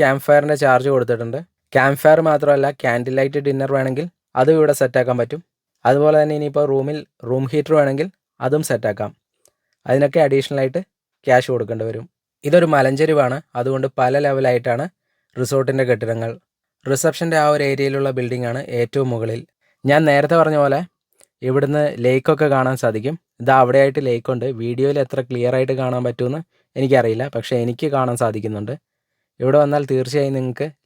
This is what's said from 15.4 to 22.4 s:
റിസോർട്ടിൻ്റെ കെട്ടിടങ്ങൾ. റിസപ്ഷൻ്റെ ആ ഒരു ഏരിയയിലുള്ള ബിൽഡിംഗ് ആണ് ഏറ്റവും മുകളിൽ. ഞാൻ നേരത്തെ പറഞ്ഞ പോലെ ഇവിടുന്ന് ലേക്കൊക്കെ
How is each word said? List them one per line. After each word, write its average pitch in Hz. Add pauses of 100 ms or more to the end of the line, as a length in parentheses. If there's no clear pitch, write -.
റിസോർട്ടിൻ്റെ 131
കെട്ടിടങ്ങൾ. 113 (600)
റിസപ്ഷൻ്റെ 160
ആ 151
ഒരു 143
ഏരിയയിലുള്ള 139 (100)
ബിൽഡിംഗ് 123
ആണ് 123 (180)
ഏറ്റവും 131
മുകളിൽ. 113 (500)
ഞാൻ 147 (100)
നേരത്തെ 147
പറഞ്ഞ 156
പോലെ 139 (680)
ഇവിടുന്ന് 139 (220)
ലേക്കൊക്കെ 135